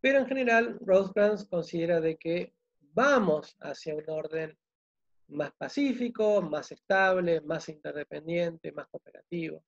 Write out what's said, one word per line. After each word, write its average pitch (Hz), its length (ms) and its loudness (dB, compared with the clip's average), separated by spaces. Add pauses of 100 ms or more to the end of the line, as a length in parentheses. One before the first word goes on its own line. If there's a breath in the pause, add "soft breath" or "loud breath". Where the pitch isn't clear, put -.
Pero 269 180 4
en 254 80 2
general, 240 540 2
Rosecrans 196 640 4
considera 170 560 0
de 160 160 0
que 175 380 -4 (260)
vamos 220 800 2
hacia 147 340 -10
un 151 160 -8
orden 156 480 -6 (720)
más 147 240 -6
pacífico, 214 920 0
más 151 300 -6
estable, 185 720 2
más 151 260 -6
interdependiente, 156 1040 -6
más 143 160 -14
cooperativo. - 800 -10